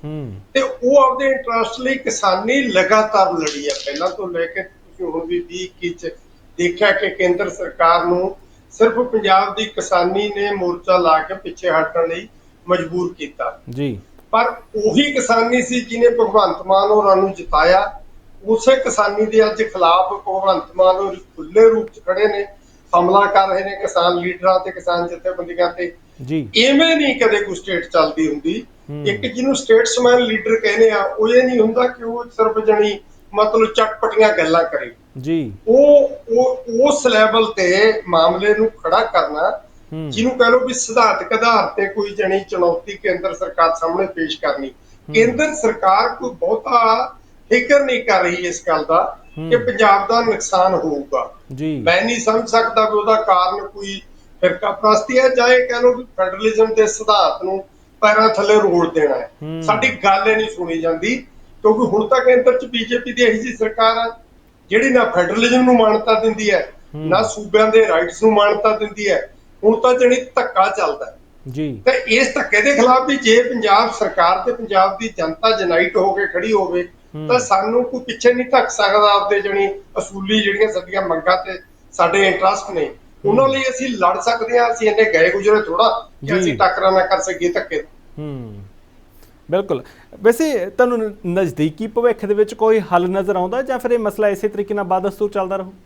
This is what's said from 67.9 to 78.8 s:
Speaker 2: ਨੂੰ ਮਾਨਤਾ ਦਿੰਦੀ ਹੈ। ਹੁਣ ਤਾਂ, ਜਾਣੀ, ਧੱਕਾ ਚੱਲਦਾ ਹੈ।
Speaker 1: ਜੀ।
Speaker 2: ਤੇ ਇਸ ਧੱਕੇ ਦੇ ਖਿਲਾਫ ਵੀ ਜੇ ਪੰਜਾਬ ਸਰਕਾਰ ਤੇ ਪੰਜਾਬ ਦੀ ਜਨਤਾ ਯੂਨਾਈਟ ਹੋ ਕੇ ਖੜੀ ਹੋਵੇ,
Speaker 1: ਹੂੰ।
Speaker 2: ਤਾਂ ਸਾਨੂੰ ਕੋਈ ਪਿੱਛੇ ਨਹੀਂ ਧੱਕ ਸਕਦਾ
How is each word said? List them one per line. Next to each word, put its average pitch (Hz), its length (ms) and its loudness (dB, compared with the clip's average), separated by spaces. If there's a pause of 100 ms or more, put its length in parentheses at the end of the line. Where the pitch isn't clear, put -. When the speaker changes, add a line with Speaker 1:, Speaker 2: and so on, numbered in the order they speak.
Speaker 2:
ਨੂੰ 220 100 4
ਮਾਨਤਾ 208 440 2
ਦਿੰਦੀ 208 320 -6
ਹੈ। - 220 -2 (340)
ਹੁਣ 220 160 4
ਤਾਂ, 254 140 4
ਜਾਣੀ, 254 220 4
ਧੱਕਾ 240 640 0
ਚੱਲਦਾ 151 280 -4
ਹੈ। - 120 -20 (320)
Speaker 1:
ਜੀ। 131 340 -8
Speaker 2:
ਤੇ 254 60 4 (180)
ਇਸ 247 260 0
ਧੱਕੇ 214 280 -2
ਦੇ 285 120 2
ਖਿਲਾਫ 254 320 4
ਵੀ 285 100 -2
ਜੇ 233 260 4
ਪੰਜਾਬ 226 500 2
ਸਰਕਾਰ 185 500 0
ਤੇ 247 100 -4
ਪੰਜਾਬ 196 460 0
ਦੀ 226 180 -8
ਜਨਤਾ 190 440 -2
ਯੂਨਾਈਟ 175 360 0
ਹੋ 190 160 2
ਕੇ 196 140 -2
ਖੜੀ 202 260 -4
ਹੋਵੇ, 180 360 -2 (260)
Speaker 1:
ਹੂੰ। 156 140 -10
Speaker 2:
ਤਾਂ 247 100 2
ਸਾਨੂੰ 220 460 0
ਕੋਈ 254 160 -8
ਪਿੱਛੇ 240 340 0
ਨਹੀਂ 247 160 -4
ਧੱਕ 247 200 2
ਸਕਦਾ 208 440 2